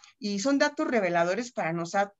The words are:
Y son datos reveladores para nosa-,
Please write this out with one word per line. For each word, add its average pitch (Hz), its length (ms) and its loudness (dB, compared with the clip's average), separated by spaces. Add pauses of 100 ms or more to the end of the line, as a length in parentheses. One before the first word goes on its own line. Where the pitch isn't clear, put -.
(200)
Y 202 200 -4
son 277 200 2
datos 294 280 0
reveladores 185 680 0
para 165 180 -2
nosa-, 170 480 -2